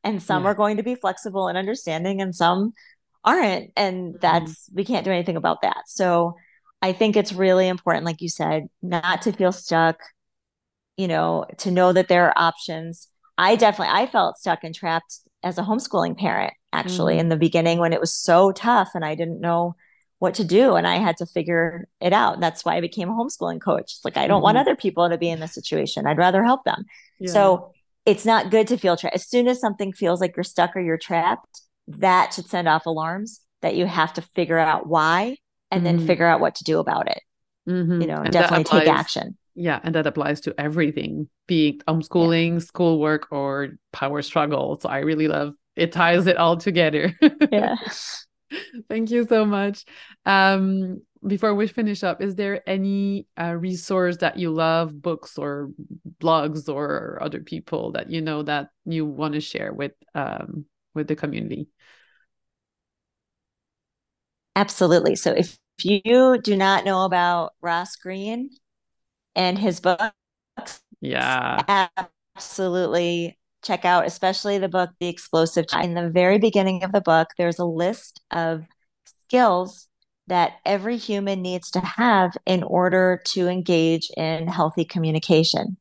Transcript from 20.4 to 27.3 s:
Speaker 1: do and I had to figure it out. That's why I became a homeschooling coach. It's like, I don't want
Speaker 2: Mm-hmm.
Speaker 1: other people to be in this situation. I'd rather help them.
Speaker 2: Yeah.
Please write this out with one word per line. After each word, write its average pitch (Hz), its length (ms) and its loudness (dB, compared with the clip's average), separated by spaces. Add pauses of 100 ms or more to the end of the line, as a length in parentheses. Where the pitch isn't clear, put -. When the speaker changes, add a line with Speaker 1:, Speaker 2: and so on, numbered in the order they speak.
Speaker 1:
do 196 320 6
and 170 100 2
I 175 100 2
had 175 220 0
to 170 80 -8
figure 170 600 -2 (140)
it 180 140 2
out. 214 260 2
That's 165 240 -4
why 170 120 0
I 175 40 -2
became 175 300 -6
a - 20 -4
homeschooling 202 480 -6
coach. - 220 -2 (140)
It's - 80 -20
like, - 120 -4
I 139 100 0
don't 196 160 4
want 208 140 4
Speaker 2:
Mm-hmm. 262 120 4
Speaker 1:
other - 80 2
people 175 320 0
to 170 100 0
be 170 100 -2
in 165 120 -6
this 156 120 -10
situation. 151 540 -4
I'd 147 100 2
rather 185 260 4
help 254 220 2
them. - 200 -2 (340)
Speaker 2:
Yeah. 185 140 -6